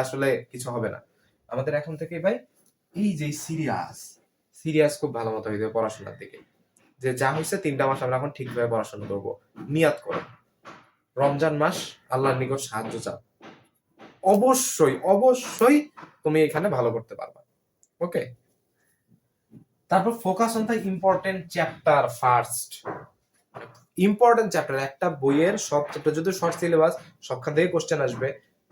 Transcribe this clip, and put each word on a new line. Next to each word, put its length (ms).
আসলে 260
কিছু 220
হবে 200
না। 40
আমাদের 300
এখন 200
থেকেই 240
ভাই 120
এই 160
যে 80
সিরিয়াস, 540
সিরিয়াস 400
খুব 180
ভালো 160
মতো 160
হইতে 140
হবে 120
পড়াশোনার 460
দিকে, 160
যে 80
যা 160
হইছে 280
তিনটা 240
মাস 160
আমরা 160
এখন 180
ঠিকভাবে 340
পড়াশোনা 400
করবো। 180
নিয়াত 300
করো, 160
রমজান 460
মাস, 140
আল্লাহর 280
নিকট 260
সাহায্য 260
চাও, 140
অবশ্যই, 600
অবশ্যই 600
তুমি 220
এখানে 200
ভালো 200
করতে 240
পারবা। 200
ওকে, 180
তারপর 220
focus 340
on 120
the 60
important 480
chapter 480
first। 500
ইম্পর্টেন্ট 560
চ্যাপ্টার, 220
একটা 180
বইয়ের 340
সব 140
চ্যাপ্টার, 260
যদি 120
শর্ট 200
সিলেবাস, 320
সবখান 280
থেকে 180
কোশ্চেন 320
আসবে, 220